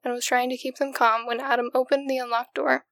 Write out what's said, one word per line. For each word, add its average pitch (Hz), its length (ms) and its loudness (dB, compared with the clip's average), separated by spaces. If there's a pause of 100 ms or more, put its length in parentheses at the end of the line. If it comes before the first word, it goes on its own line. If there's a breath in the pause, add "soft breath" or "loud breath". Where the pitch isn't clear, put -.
and 247 100 -2
was 247 100 -6
trying 254 260 2
to 254 60 -4
keep 254 200 -8
them 277 160 -2
calm 233 340 2
when 240 140 -4
Adam 247 340 0
opened 277 340 0
the 262 100 0
unlocked 240 360 -4
door. 262 380 0